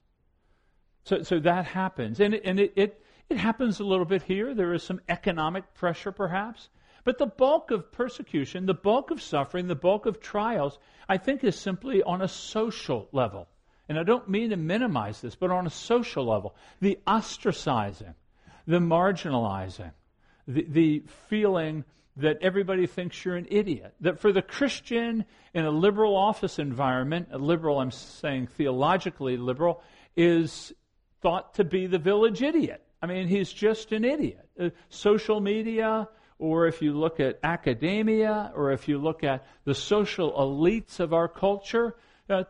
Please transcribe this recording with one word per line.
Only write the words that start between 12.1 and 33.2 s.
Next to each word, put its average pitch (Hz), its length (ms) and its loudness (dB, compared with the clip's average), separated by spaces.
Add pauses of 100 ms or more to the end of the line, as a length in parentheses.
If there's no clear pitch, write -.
a 190 80 -2
social - 800 -4
level. 98 380 -2 (400)
And 151 100 -4
I 170 40 -2
don't 233 260 0
mean 220 220 0
to 202 40 -2
minimize 160 640 -2
this, 117 160 -10
but 180 160 -2
on 180 160 0
a - 20 -4
social 226 560 -2
level, 104 300 -2 (240)
the 190 260 2
ostracizing, 117 1080 -2 (500)
the 170 140 2
marginalizing, 131 1120 0 (560)
the, 135 220 -2
the 151 340 4 (240)
feeling 175 560 0 (320)
that 151 260 2
everybody 185 460 2
thinks - 380 -8
you're 180 100 -2
an 175 160 -6
idiot. 190 480 -2
That 165 220 0
for 208 100 6
the 190 100 2
Christian 233 840 -2 (280)
in 165 120 0
a 151 60 0
liberal 202 440 4
office 196 420 0
environment, 139 720 -2
a 131 60 -8
liberal, 151 420 2
I'm 131 120 -2
saying 131 560 -6
theologically 143 880 0
liberal, 131 480 0 (320)
is 170 560 2 (500)
thought 180 340 0
to 202 100 4
be 185 220 -2
the 180 120 0
village 208 420 2
idiot. 302 400 0 (200)
I 170 60 -4
mean, 180 200 -4